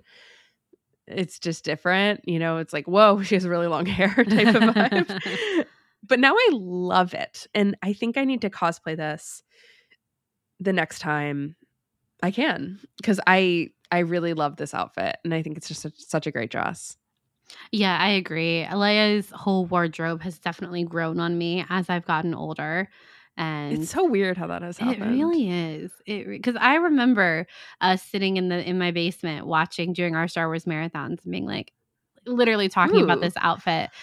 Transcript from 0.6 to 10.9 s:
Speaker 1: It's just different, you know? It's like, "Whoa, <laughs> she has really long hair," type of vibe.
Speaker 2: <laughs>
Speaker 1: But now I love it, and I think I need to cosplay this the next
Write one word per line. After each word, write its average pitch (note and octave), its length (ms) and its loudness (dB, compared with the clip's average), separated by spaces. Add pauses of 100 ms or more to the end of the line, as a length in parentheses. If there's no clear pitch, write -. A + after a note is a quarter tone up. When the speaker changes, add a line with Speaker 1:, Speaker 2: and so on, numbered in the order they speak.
Speaker 1:
It's - 320 -6
just E3 260 -6
different, F#3 600 2
you E3 120 0
know? E3 180 0
It's E3 160 -8
like, D3+ 140 -6
"Whoa, G3+ 340 8
<laughs> - 20 -2
she G3 120 2
has F3+ 120 2
really E3+ 200 0
long E3 180 0
hair," F#3+ 300 2
type A#3 400 6
of A3+ 80 4
vibe. E4 1080 0
Speaker 2:
<laughs> - 60 -20 (300)
Speaker 1:
But B3+ 120 2
now C#4 160 6
I A#4+ 180 6
love F3+ 640 0
it, - 400 -10
and G3+ 260 2
I F#3+ 120 -2
think A#3 220 -4
I C4+ 100 0
need C4 160 0
to G3+ 100 -2
cosplay E3 440 -2
this D#3 460 -8 (1160)
the F#3+ 140 0
next E3 260 -2